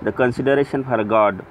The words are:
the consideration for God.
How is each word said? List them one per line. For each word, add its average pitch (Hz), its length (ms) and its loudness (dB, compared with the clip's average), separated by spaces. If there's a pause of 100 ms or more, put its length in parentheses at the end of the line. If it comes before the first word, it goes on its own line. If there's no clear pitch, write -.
the 107 100 -4
consideration 135 720 0
for 120 200 -2
God. 104 480 2